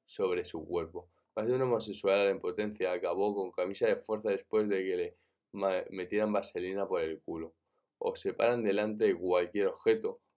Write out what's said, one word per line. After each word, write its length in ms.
sobre 400
su 220
cuerpo. 420
Más 100
de 80
un 80
homosexual 640
en 120
potencia 520
acabó 420
con 180
camisa 340
de 100
fuerza 340
después 380
de 160
que 120
le 200
ma-, 380
metieran 420
vaselina 540
por 160
el 180
culo. 340
O 180
se 160
paran 320
delante 400
de 100
cualquier 540
objeto, 520